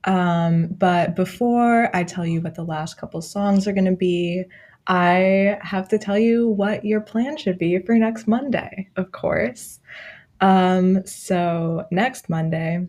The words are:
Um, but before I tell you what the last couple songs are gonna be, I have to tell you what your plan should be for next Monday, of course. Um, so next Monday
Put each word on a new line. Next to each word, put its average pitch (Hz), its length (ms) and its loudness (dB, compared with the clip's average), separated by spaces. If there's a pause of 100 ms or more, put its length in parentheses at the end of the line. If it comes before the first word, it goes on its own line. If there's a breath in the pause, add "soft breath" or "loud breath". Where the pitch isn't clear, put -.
Um, 170 600 2
but 175 460 0
before 233 800 2
I 180 120 0
tell 175 200 -6
you 165 140 0
what 165 160 -8
the 170 80 -10
last 160 320 -8
couple - 260 -10
songs 196 460 0
are 202 60 -2
gonna 185 240 2
be, 175 480 0 (420 loud breath)
I 190 760 4
have 185 280 -6
to 214 80 2
tell 202 200 -2
you 233 300 4
what 208 380 0
your 214 160 0
plan 240 340 -4
should 185 240 -2
be 175 200 2
for 185 160 -2
next 226 300 0
Monday, 220 680 -2
of 185 160 -4
course. - 720 -4 (580 loud breath)
Um, 185 680 4
so 170 840 -2
next 254 380 -2
Monday 165 600 -2